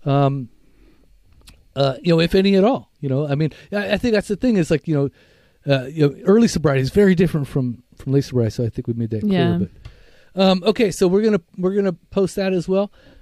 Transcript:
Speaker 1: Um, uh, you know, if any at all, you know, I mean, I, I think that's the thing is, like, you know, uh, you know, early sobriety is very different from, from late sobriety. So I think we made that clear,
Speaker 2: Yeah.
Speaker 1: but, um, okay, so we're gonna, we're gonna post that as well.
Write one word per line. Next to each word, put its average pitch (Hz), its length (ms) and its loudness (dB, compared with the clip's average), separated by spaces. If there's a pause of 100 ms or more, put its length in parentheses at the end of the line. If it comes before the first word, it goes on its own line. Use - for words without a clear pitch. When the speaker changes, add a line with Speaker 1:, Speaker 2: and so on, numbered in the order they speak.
Speaker 1:
Um, 139 440 0 (1300)
uh, 135 260 0
you 170 140 0
know, 160 60 2
if 170 120 0
any 196 220 2
at 185 80 4
all, 262 260 -2 (100)
you 143 100 -6
know, 139 180 -2
I 139 80 -2
mean, 151 160 -2 (200)
I, 202 220 -4
I 196 40 0
think 233 160 -2
that's 202 160 -2
the 202 80 -4
thing 247 200 0
is, 170 140 0
like, 156 160 0
you 156 80 -2
know, 139 140 0 (600)
uh, 131 160 0
you 147 220 0
know, 139 140 -4
early 214 240 6
sobriety 143 340 0
is 135 80 -2
very 196 240 4
different 160 340 0
from, 127 360 -4 (140)
from 135 160 -4
late 139 100 2
sobriety. 117 280 -2
So 123 120 -6
I 110 60 -2
think - 180 -8
we 117 60 -4
made 117 180 -4
that 110 100 -4
clear, 208 180 -2
Speaker 2:
Yeah. 170 200 0 (720)
Speaker 1:
but, 185 80 -4
um, 185 240 2
okay, 214 260 2
so 190 160 0
we're 196 140 2
gonna, 208 200 0 (160)
we're 185 180 -2
gonna 196 180 0
post - 440 -4
that 190 160 -2
as 175 160 -2
well. 196 220 -2 (300)